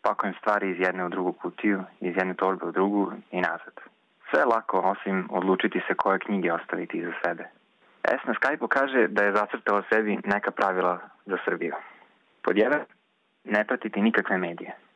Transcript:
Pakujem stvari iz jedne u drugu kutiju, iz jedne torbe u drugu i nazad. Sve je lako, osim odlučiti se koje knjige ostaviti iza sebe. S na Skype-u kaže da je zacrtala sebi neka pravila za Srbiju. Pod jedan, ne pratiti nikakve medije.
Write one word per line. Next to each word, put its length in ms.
Pakujem 320
stvari 360
iz 100
jedne 240
u 40
drugu 240
kutiju, 500
iz 160
jedne 180
torbe 320
u 60
drugu 400
i 100
nazad. 400
Sve 100
je 40
lako, 340
osim 520
odlučiti 580
se 60
koje 240
knjige 340
ostaviti 460
iza 140
sebe. 240
S 220
na 80
Skype-u 340
kaže 400
da 160
je 100
zacrtala 480
sebi 320
neka 260
pravila 480
za 180
Srbiju. 300
Pod 140
jedan, 240
ne 200
pratiti 360
nikakve 380
medije. 380